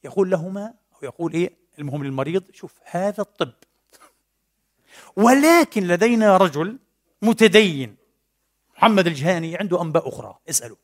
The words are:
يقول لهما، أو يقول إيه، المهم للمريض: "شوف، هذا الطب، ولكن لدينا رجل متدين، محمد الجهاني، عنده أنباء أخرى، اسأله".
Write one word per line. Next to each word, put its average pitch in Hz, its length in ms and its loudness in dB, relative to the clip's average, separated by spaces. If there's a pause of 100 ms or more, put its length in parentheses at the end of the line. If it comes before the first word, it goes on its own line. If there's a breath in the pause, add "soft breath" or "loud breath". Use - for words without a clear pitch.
يقول 185 260 -4
لهما، 190 440 -6 (200)
أو - 100 -20
يقول 156 300 -10
إيه، 170 200 -6 (260)
المهم 143 240 -10
للمريض: 139 400 -6 (100)
"شوف، - 300 -20
هذا 196 380 -8
الطب، 160 320 -8 (1600 soft breath)
ولكن 269 720 4
لدينا 208 500 2
رجل 180 420 0 (420)
متدين، 202 760 2 (800)
محمد 196 300 2
الجهاني، 165 500 -4
عنده 175 240 -4
أنباء 160 280 -4
أخرى، 107 300 -18 (100)
اسأله". 117 340 -8